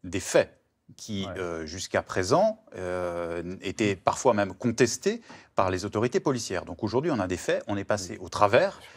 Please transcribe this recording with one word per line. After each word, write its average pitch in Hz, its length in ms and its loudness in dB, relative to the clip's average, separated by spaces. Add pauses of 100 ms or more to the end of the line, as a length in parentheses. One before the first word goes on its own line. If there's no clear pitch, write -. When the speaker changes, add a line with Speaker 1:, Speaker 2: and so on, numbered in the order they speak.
Speaker 1:
des 95 160 -4
faits - 400 2 (380)
qui, 98 300 -8
Speaker 2:
Ouais. 90 120 -8
Speaker 1:
euh, 85 260 -4
jusqu'à 90 360 -4
présent, 151 600 2 (140)
euh, 87 840 -4
étaient 101 340 0
parfois 107 380 2
même 101 200 0
contestés 123 680 0 (340)
par 95 140 2
les 92 160 -2
autorités 113 340 0
policières. 110 460 -2
Donc 85 180 -10
aujourd'hui, 127 280 0
on 120 80 0
a 90 80 0
des 90 100 -2
faits, - 300 -2
on 101 100 -2
est 98 80 -6
passé 101 340 -2
Speaker 2:
Oui. 90 60 -12
Speaker 1:
au - 20 -10
travers 123 540 4 (160)